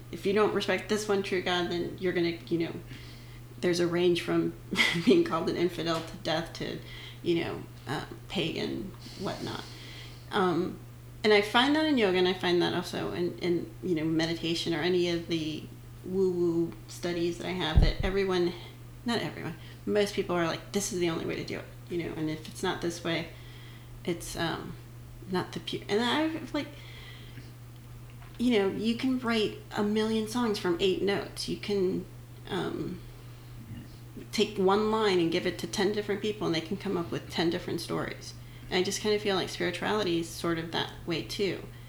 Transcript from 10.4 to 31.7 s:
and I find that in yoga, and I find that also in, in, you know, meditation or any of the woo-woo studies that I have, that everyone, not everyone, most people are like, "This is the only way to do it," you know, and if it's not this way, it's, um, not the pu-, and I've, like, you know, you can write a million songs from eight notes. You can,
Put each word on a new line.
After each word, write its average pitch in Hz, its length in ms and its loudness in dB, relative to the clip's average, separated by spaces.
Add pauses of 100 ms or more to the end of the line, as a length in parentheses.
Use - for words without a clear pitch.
and 214 100 8
I 202 80 8
find 247 340 4
that 311 100 4
in 302 120 4
yoga, 190 200 6
and 180 100 6
I 185 60 4
find 175 280 4
that 170 120 2
also - 400 -2
in, 175 260 -2
in, 175 300 2 (140)
you 180 120 2
know, 156 100 0
meditation 165 680 0
or 160 80 0
any 175 280 4
of 170 180 0
the 156 360 -2 (420)
woo-woo 175 680 2 (160)
studies 175 520 -2
that 175 80 -6
I 175 40 -2
have, 160 300 6
that 160 220 8
everyone, 185 500 4 (520)
not 233 140 0
everyone, - 360 -4 (300)
most 202 280 2
people 185 220 0
are 170 100 4
like, 160 280 -4
"This 202 200 -2
is 180 60 0
the 175 100 4
only 165 160 -2
way - 100 -2
to - 80 -4
do - 140 -6
it," - 80 -8 (240)
you 175 140 -2
know, - 120 -4
and 156 140 -2
if 156 180 -6
it's - 160 -12
not 180 180 0
this 170 220 -2
way, 165 240 -2 (800)
it's, - 320 -4
um, - 360 -4 (580)
not 185 200 -2
the - 80 -6
pu-, - 300 -6
and 202 120 2
I've, 302 520 0
like, 294 140 -2 (1700)
you 247 220 6
know, 196 100 6
you 226 260 2
can 254 240 2
write 226 380 2 (180)
a 214 80 2
million 214 460 2
songs 233 300 2
from 175 200 2
eight 190 220 4
notes. - 480 0
You 170 80 -2
can, 185 480 0 (440)